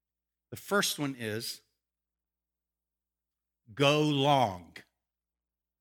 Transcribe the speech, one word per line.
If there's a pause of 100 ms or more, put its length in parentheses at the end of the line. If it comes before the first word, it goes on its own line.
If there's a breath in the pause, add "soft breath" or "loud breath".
(500)
The
first
one
is (2250)
go
long. (1040)